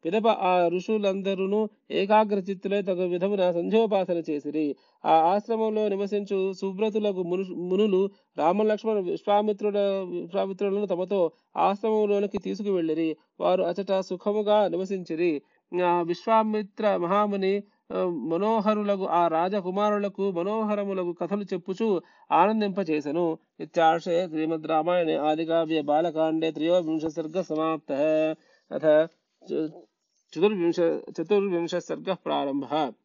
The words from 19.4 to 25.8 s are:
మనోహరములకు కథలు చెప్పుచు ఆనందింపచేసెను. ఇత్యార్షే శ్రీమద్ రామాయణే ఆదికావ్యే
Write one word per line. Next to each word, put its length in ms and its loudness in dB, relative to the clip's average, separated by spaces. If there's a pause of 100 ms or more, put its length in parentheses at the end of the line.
మనోహరములకు 800 -2
కథలు 320 -4
చెప్పుచు 580 -2 (300)
ఆనందింపచేసెను. 1040 2 (220)
ఇత్యార్షే 680 2
శ్రీమద్ 400 -4
రామాయణే 480 2
ఆదికావ్యే 680 0